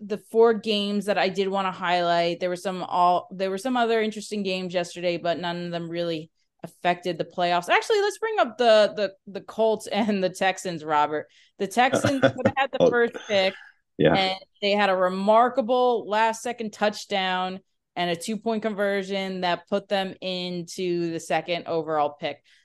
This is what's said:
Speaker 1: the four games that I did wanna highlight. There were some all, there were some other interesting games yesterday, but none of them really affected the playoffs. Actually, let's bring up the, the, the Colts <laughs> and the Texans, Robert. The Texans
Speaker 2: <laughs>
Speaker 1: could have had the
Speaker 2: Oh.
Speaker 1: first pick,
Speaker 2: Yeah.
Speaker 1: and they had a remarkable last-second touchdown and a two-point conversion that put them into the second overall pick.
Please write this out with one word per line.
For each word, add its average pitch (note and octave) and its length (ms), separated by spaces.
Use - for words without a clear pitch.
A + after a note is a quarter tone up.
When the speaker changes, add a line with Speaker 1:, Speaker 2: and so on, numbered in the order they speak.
Speaker 1:
the G#3 160
four A3+ 380
games G3+ 520
that G3 120
I F3 100
did F#3+ 200
wanna F#3+ 240
highlight. E3+ 680
There F#3 80
were F3+ 80
some F3+ 260
all, F3+ 480
there F#3+ 200
were F#3+ 80
some B3+ 180
other A3+ 240
interesting G#3+ 420
games F#3 300
yesterday, F3 460
but E3 200
none F3 280
of F3 40
them E3+ 200
really E3+ 400
affected F3 560
the E3+ 60
playoffs. F3 440
Actually, G#4+ 340
let's G4+ 160
bring A4 200
up C4+ 180
the, A3 380
the, G3+ 180
the G3 140
Colts A3 460
<laughs> - 60
and G#3 300
the F#3 80
Texans, F#3 540
Robert. D3+ 420
The G3 80
Texans C4+ 540
Speaker 2:
<laughs> - 0
Speaker 1:
could B3+ 260
have C4 100
had C4+ 140
the C4 140
Speaker 2:
Oh. - 60
Speaker 1:
first A#3 240
pick, G3 260
Speaker 2:
Yeah. - 160
Speaker 1:
and F#3+ 240
they G3+ 80
had G3+ 180
a F#3+ 80
remarkable A3 1120
last-second A3 640
touchdown F#3+ 840
and F3 120
a F3 80
two-point A3 460
conversion G3 760
that F3 280
put G3+ 200
them F#3+ 320
into F3+ 920
the E3 100
second E3+ 460
overall D#3 440
pick. C#3+ 320